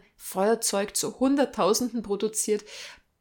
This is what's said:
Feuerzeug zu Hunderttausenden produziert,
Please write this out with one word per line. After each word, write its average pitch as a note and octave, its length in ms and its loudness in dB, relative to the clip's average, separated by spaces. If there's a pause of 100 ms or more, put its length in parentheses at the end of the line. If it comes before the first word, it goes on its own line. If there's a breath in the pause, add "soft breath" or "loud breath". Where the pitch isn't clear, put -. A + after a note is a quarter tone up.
(160 soft breath)
Feuerzeug G#3 800 0
zu - 240 -4
Hunderttausenden A#3+ 800 2
produziert, G#3 640 -2 (560 loud breath)